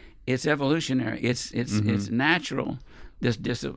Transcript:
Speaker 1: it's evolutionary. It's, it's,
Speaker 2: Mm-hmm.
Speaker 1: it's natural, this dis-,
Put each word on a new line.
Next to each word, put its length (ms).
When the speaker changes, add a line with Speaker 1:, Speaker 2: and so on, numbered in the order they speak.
Speaker 1:
it's 200
evolutionary. 720
It's, 320
it's, 220
Speaker 2:
Mm-hmm. 200
Speaker 1:
it's 160
natural, 680
this 160
dis-, 280